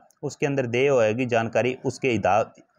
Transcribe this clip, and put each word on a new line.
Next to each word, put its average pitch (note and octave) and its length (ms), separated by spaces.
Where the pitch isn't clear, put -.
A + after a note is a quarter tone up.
उसके D3 240
अंदर C#3 200
दे A#2+ 220
होएगी A#2+ 380
जानकारी, A#2 580
उसके C3+ 260
हिदा-, G#2 360